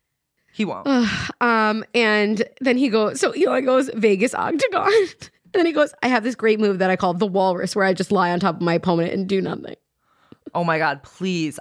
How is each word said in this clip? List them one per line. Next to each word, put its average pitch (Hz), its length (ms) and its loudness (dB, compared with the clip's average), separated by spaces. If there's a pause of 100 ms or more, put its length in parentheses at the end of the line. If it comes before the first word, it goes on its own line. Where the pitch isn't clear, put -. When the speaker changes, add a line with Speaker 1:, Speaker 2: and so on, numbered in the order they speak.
(540)
Speaker 1:
He 214 120 -4
won't. 110 220 -6
Speaker 2:
<sighs> 247 200 2 (320)
Um, 220 540 0
and 214 500 2 (180)
then 254 160 2
he 262 120 2
goes, 208 300 0
so - 100 0
Elon 254 340 0
goes, 262 300 2
"Vegas 214 400 2
Octagon." 349 640 -2
<laughs> 415 40 4 (520)
And 370 80 2
then 359 40 2
he 330 60 0
goes, 294 220 0 (100)
"I 254 60 2
have 226 160 0
this 247 100 -4
great 220 240 2
move 202 200 2
that 185 120 2
I 180 60 0
call 180 160 0
the 180 120 -2
Walrus, 185 480 0
where 196 120 2
I 190 80 4
just 185 180 -4
lie 180 200 2
on 175 80 0
top 180 180 0
of - 40 -6
my 170 120 2
opponent 170 400 0
and 190 160 -4
do 196 100 0
nothing." - 360 -6 (800)
Speaker 1:
Oh 170 120 -2
my 160 120 2
God, 143 260 -2
please. 175 580 -4